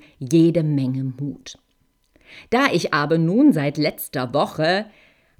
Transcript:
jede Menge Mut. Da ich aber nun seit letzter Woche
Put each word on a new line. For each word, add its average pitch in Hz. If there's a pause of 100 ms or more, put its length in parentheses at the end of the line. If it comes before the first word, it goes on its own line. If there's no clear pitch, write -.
(180)
jede 165
Menge 135
Mut. 135 (920)
Da 269
ich -
aber 151
nun 208
seit 147
letzter 131
Woche 180 (540)